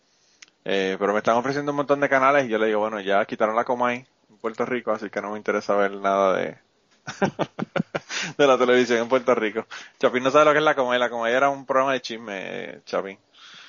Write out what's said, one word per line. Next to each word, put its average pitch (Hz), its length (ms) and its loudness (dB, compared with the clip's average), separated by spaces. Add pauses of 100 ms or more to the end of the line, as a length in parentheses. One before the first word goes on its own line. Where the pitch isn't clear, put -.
(640)
Eh, 95 340 -2
pero 101 140 0
me 107 60 0
están 117 180 2
ofreciendo 139 340 -4
un 143 60 -4
montón 143 240 0
de 139 80 0
canales 135 360 4
y 117 40 -6
yo 107 80 0
le 110 100 2
digo, 107 120 0
"Bueno, 107 200 -2
ya 98 260 2
quitaron 110 300 -2
la 117 80 0
Comay 123 420 -2 (240)
en 107 80 -20
Puerto 113 280 -4
Rico, 117 260 -4
así 110 180 -6
que 104 120 -8
no 101 100 -8
me 107 60 -8
interesa 104 380 -2
ver 98 180 2
nada 98 420 2
de, 90 220 -4 (480)
<laughs> - 1300 -6
de 143 100 6
la 127 100 6
televisión 123 420 4
en 117 100 -2
Puerto 127 260 2
Rico". 110 300 -4 (340)
Chapín 123 240 0
no 131 80 0
sabe 151 140 6
lo 151 60 6
que 147 80 4
es 151 40 2
la 151 120 2
Comay. 123 240 0
La 120 100 0
Comay 117 240 -2
era 135 160 2
un 139 160 -8
programa 135 280 0
de 127 80 -4
chisme, 113 380 -10
eh, 92 460 -12
Chapín, 95 320 -6 (520)